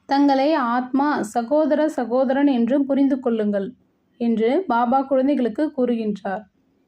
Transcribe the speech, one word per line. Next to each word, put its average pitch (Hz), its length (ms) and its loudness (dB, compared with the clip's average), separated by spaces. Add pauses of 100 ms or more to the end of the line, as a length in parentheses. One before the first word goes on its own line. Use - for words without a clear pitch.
தங்களை 277 380 4 (180)
ஆத்மா, 254 440 0 (180)
சகோதர, 294 600 0
சகோதரன் 262 600 0
என்று 240 320 2
புரிந்து 269 360 0
கொள்ளுங்கள் 208 500 -2 (520)
என்று 226 300 0 (160)
பாபா 247 360 0
குழந்தைகளுக்கு 262 640 0
கூறுகின்றார். 220 760 -4 (440)